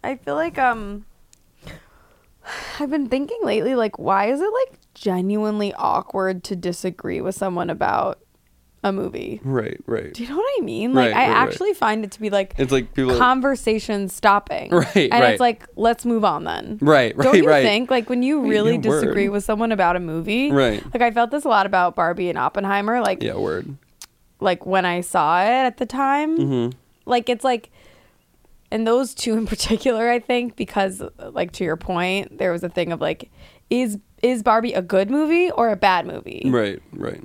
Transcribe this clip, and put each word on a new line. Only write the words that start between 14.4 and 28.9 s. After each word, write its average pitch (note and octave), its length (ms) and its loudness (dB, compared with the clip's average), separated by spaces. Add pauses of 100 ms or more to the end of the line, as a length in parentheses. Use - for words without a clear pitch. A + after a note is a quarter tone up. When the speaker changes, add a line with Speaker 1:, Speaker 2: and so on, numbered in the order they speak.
Speaker 2:
Right, E3 400 4
Speaker 1:
And A#3+ 100 6
Speaker 2:
right. A#3+ 120 8
Speaker 1:
it's - 60 -2
like, A#3+ 360 0
"Let's A3+ 280 0
move A3+ 220 0
on D#3 200 0
then." - 360 -8
Speaker 2:
Right, C#3 340 6
Speaker 1:
Don't - 120 2
Speaker 2:
right, G#3 160 8
Speaker 1:
you C#3+ 40 6
Speaker 2:
right. D3+ 140 8
Speaker 1:
think, A3 300 2
like, A#3+ 180 0
when B3 140 0
you C#4+ 180 0
Speaker 2:
Wait, A3 80 0
Speaker 1:
really G#3+ 240 2
Speaker 2:
your - 80 -2 (120)
word. D3+ 80 2
Speaker 1:
disagree - 280 0
with G3+ 140 -2
someone A3+ 280 0
about F3+ 240 2
a F3+ 40 -2
movie? F3+ 520 -2
Speaker 2:
Right. B2 320 2 (100)
Speaker 1:
Like, A#3+ 100 2
I A#3+ 80 2
felt A#3 180 0
this C#4+ 160 -4
a D4 40 0
lot G3+ 180 4
about F3+ 280 2
Barbie F3 340 0
and E3 100 -4
Oppenheimer. G3+ 640 -2
Like, G3 200 -2
Speaker 2:
Yeah, - 140 -4
word. C#3 420 -6 (600)
Speaker 1:
like, F#3 260 -2
when F#3 200 0
I F3 160 -2
saw F3 420 2
it - 80 2
at B3+ 260 0
the B3 80 -4
time, C#4 540 0
Speaker 2:
Mm-hmm. B2+ 380 -2 (280)
Speaker 1:
like, A#3+ 240 0
it's A#3+ 140 -2
like, B3 260 -2 (1000)
and A3 160 -2
those A#3+ 260 2